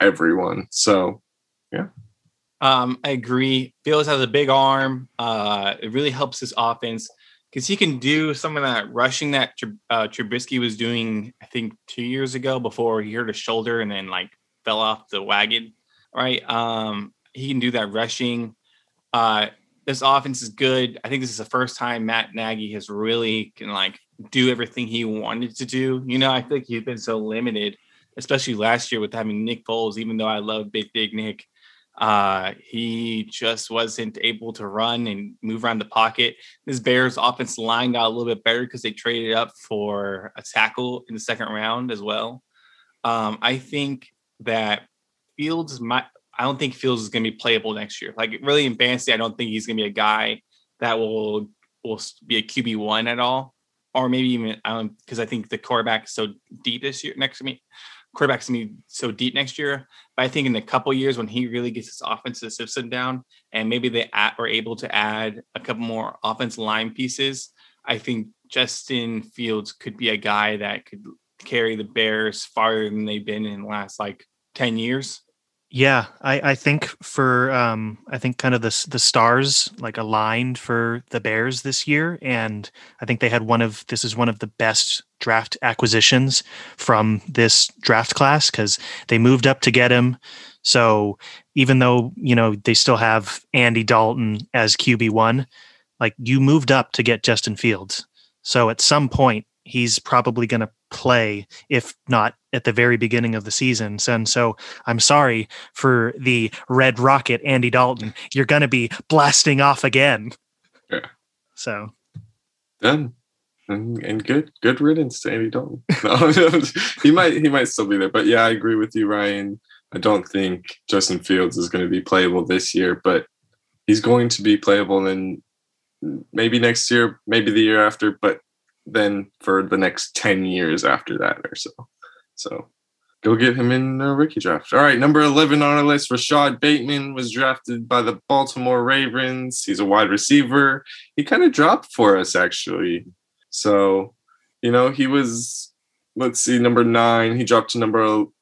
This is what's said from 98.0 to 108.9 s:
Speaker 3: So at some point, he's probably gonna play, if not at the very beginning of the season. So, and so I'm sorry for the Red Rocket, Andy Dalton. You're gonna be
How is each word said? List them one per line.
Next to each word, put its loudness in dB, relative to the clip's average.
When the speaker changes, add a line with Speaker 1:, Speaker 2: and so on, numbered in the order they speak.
Speaker 3:
So 2
at -4
some 4
point, 2
he's -2
probably 0
gonna -2
play, 0
if -2
not 2
at -4
the 0
very 4
beginning 0
of -8
the -10
season. -2
So, 0
and 0
so 0
I'm 0
sorry 4
for 2
the 0
Red 4
Rocket, 4
Andy 2
Dalton. 2
You're 2
gonna 4
be 0